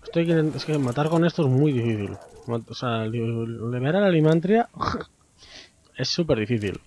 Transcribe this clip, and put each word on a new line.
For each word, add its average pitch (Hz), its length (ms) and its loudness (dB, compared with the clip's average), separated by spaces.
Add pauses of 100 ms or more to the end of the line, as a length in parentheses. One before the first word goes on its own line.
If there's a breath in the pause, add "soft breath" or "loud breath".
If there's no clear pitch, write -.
Esto - 160 -4
hay 170 80 2
que, 165 120 4 (160)
es 135 100 -8
que 151 120 -2
matar 143 320 0
con 170 160 4
esto 170 180 0
es 139 40 4
muy 139 240 4
difícil. 110 460 -2 (300)
Mat-, 117 220 -6
o 113 40 -14
sea, 113 320 -4
li-, 113 140 -4
liberar 117 840 -2
al 196 60 4
Alimantria 170 640 4
<laughs> - 1200 -12
es 127 120 -4
súper 151 300 0
difícil. 104 460 -2